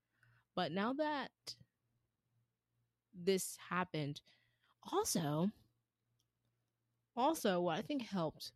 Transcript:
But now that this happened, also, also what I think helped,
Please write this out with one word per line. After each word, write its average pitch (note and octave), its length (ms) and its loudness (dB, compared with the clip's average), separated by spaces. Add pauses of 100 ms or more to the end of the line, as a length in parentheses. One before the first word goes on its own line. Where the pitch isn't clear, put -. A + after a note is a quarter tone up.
(560)
But E3+ 160 0
now G3+ 220 0
that D4 380 -2 (1800)
this F#3+ 440 0 (120)
happened, D#3 520 -2 (720)
also, F3+ 600 2 (1600)
also A#3+ 460 4
what E3 160 2
I E3 40 -2
think C4+ 220 -2
helped, E3+ 520 -4